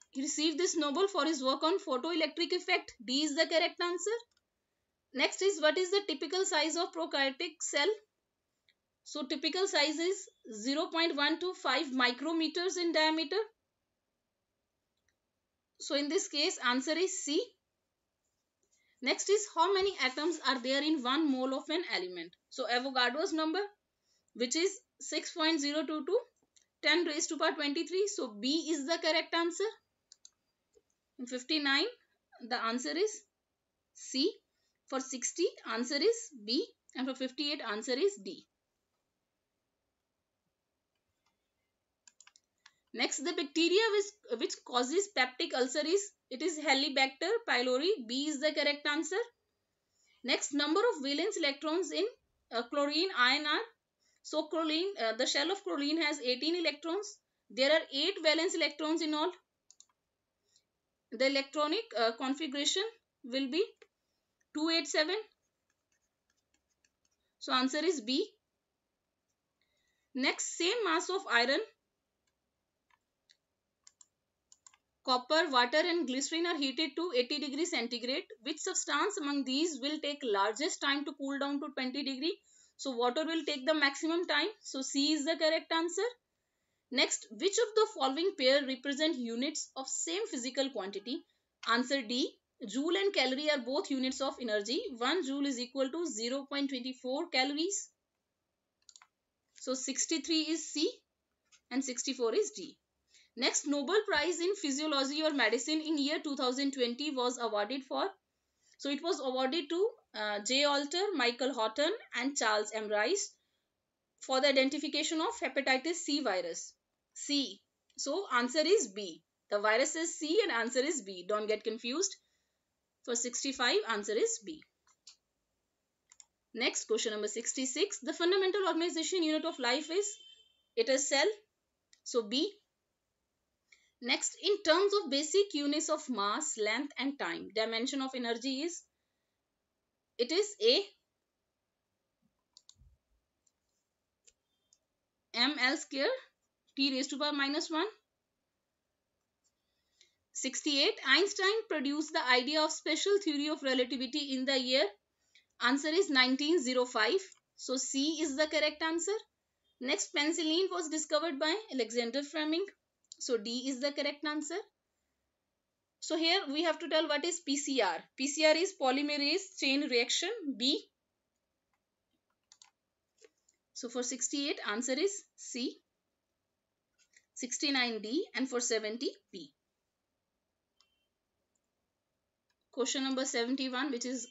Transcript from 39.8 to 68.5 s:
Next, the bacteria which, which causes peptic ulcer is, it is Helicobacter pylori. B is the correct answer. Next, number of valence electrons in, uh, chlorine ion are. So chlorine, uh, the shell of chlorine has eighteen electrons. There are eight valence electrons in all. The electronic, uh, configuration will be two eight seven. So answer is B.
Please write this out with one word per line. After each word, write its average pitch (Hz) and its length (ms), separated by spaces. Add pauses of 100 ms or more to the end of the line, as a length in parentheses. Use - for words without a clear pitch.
Next, 254 240
the 311 160
bacteria 339 480 (100)
which, 403 480
which 349 140 (120)
causes 277 500
peptic 262 400
ulcer 262 300
is, 392 240 (220)
it 254 100
is 320 160
Helicobacter 277 720 (180)
pylori. 254 420 (180)
B 269 200
is 294 120
the 311 140
correct 294 340
answer. 311 300 (1040)
Next, 277 300
number 294 260
of 415 240
valence 311 340
electrons 302 540
in, 311 140 (460)
uh, 240 180
chlorine 302 480
ion 262 280
are. 311 160 (600)
So 311 240
chlorine, 330 520
uh, 226 160
the 254 120
shell 302 240
of 392 120
chlorine 311 380
has 294 200
eighteen 254 340
electrons. 330 640 (320)
There 254 220
are 320 100 (120)
eight 320 300
valence 320 320
electrons 311 460
in 311 120
all. 320 180 (1800)
The 247 160
electronic, 294 580 (120)
uh, 226 200
configuration 294 640 (400)
will 262 260
be 330 140 (920)
two 311 160
eight 330 180
seven. 349 280 (2250)
So 269 140
answer 262 300
is 320 180
B. 269 260 (1900)